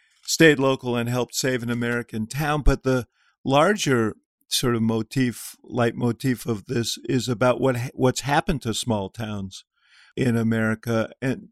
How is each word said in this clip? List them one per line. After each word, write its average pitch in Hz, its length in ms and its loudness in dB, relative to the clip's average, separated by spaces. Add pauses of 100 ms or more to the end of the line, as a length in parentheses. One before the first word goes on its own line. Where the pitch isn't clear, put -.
(240)
Stayed 151 360 4
Local, 131 360 0
and 117 140 -2
Helped 123 240 -2
Save 127 300 -2
an 117 80 -2
American 120 560 -4
Town. 147 340 -2
But 135 220 4
the 127 240 0 (360)
larger 139 720 2 (320)
sort 120 280 0
of 113 80 0
motif, 113 800 -2
leitmotif 120 800 -2
of 107 220 -4
this 117 380 -4
is 123 220 -2
about 120 320 2
what 127 180 2
ha-, 123 180 -4
what's 127 260 0
happened 143 400 0
to 110 140 -4
small 101 340 -2
towns 104 560 -10 (500)
in 120 220 2
America. 113 720 0 (100)
And, 131 320 -4